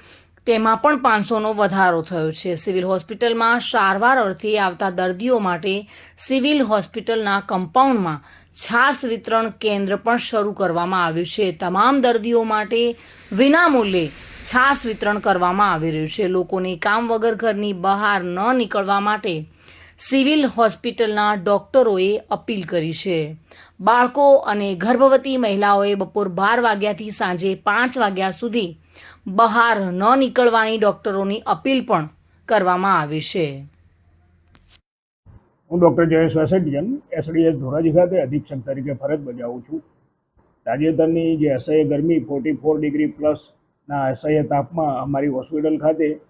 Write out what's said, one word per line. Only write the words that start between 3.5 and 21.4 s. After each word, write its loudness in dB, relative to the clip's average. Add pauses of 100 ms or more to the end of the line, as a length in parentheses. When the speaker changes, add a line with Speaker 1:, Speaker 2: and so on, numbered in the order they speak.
Speaker 1:
સારવાર 2
અર્થે -2
આવતા -2
દર્દીઓ 0
માટે -4 (320)
સિવિલ 0
હોસ્પિટલના -2
કમ્પાઉન્ડમાં 0 (320)
છાસ 0
વિતરણ -2
કેન્દ્ર -4
પણ 0
શરૂ -2
કરવામાં -2
આવ્યું -2
છે. -2
તમામ 2
દર્દીઓ 2
માટે -2 (360)
વિનામૂલ્યે 4 (360)
છાસ 0
વિતરણ -2
કરવામાં 0
આવી -2
રહ્યું -4
છે. -2
લોકોને -2
કામ -2
વગર 0
ઘરની -2
બહાર 0
ન -2
નીકળવા -2
માટે -4 (520)
સિવિલ 2
હોસ્પિટલના 0
ડોક્ટરોએ 0